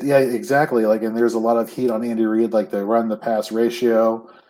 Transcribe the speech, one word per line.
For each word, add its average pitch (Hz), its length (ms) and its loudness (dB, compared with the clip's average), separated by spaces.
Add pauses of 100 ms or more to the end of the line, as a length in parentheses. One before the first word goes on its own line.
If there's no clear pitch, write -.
yeah, 139 140 2
exactly. 123 680 0
Like, 107 180 2
and 110 120 -4
there's 117 180 2
a 113 60 0
lot 117 160 2
of 113 140 -2
heat 127 200 -2
on 113 140 -2
Andy 113 220 -2
Reid. 110 260 0
Like, 107 180 0
the 101 140 -4
run, 113 240 0
the 110 100 -4
pass 110 340 -4
ratio 117 800 0 (200)